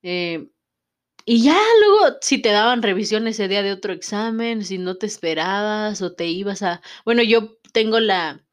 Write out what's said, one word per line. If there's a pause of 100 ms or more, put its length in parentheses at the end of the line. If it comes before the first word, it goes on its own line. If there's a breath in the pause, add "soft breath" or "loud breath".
Eh, (760)
y
ya (240)
luego,
si
te
daban
revisión
ese
día
de
otro
examen,
si
no
te
esperabas
o
te
ibas
a... (240 loud breath)
Bueno,
yo (160)
tengo
la